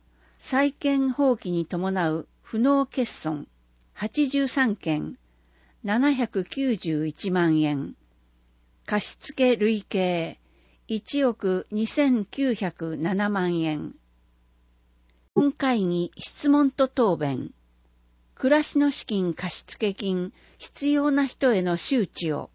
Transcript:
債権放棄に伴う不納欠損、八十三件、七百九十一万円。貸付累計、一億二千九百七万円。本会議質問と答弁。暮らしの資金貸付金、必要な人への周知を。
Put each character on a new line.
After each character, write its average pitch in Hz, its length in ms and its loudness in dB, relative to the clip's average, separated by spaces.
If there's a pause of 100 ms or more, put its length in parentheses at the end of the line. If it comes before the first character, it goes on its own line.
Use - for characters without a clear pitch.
(400)
債 277 340 0
権 269 380 0
放 269 220 2
棄 190 180 -4
に 170 140 0
伴 180 460 -2
う 160 160 -4 (140)
不 - 180 -6
納 277 260 4
欠 247 200 -4
損、 156 420 -6 (460)
八 269 340 0
十 277 200 0
三 254 280 0
件、 156 420 -4 (640)
七 240 300 2
百 220 300 -2
九 269 320 -2
十 160 320 -2
一 180 240 -6
万 165 300 4
円。 147 340 -2 (920)
貸 - 340 -4
付 254 360 2
累 208 280 0
計、 180 560 -2 (480)
一 247 360 -2
億 190 480 0
二 214 160 -2
千 254 380 2
九 269 280 -2
百 165 440 -4
七 202 320 0
万 180 320 0
円。 156 340 -4 (1400)
本 285 200 4
会 240 320 0
議 175 320 0
質 - 320 -4
問 285 220 4
と 269 180 0
答 208 260 2
弁。 135 380 -4 (840)
暮 269 180 2
ら 302 100 4
し - 160 -2
の 285 120 4
資 - 140 -10
金 185 280 0
貸 - 320 -8
付 202 280 -4
金、 185 400 -4 (240)
必 - 320 -6
要 294 200 2
な 277 160 2
人 254 280 0
へ 185 80 2
の 175 160 0
周 240 280 0
知 160 280 -4
を。 139 200 -8